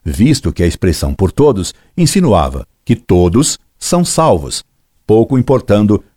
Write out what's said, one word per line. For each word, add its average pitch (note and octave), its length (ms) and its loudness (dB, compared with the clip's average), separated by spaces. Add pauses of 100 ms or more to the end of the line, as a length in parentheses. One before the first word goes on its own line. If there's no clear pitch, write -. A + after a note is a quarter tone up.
visto F2 480 0
que F2 120 -4
a F2 40 2
expressão D#2+ 460 -2
por F#2 180 -2
todos B2+ 440 -2 (200)
insinuava G#2 680 0 (180)
que B2 120 0
todos F2+ 640 0 (180)
são F3 260 -2
salvos, G2+ 600 -2 (420)
pouco A2+ 320 2
importando G#2+ 680 0 (140)